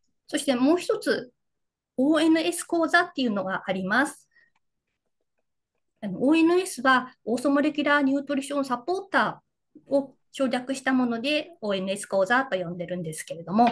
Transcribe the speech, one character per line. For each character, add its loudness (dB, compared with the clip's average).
そ -6
し -4
て 2
も 4
う -4
一 -2
つ、 -2
オ 2
ー 2
エ 4
ヌ 4
エ -2
ス -6
講 0
座 4
っ -6
て -4
い 0
う 0
の -4
が -6
あ -6
り -4
ま 2
す。 -14
あ -8
の、 -6
オ 4
ー 4
エ 6
ヌ 4
エ -2
ス -10
は、 2
オ -2
ー -4
ソ 2
モ 4
レ 2
キ -4
ュ -2
ラ 4
ー 2
ニ 2
ュ 0
ー -6
ト -2
リ -4
シ -8
ョ -2
ン -2
サ -4
ポ -4
ー -6
タ -2
ー 0
を 0
省 -2
略 -4
し -12
た 0
も 4
の -4
で、 -2
オ -4
ー 0
エ -4
ヌ -4
エ -4
ス -10
講 2
座 2
と -4
呼 -6
ん -8
で -8
る -8
ん -8
で -8
す -10
け -12
れ -14
ど -8
も、 4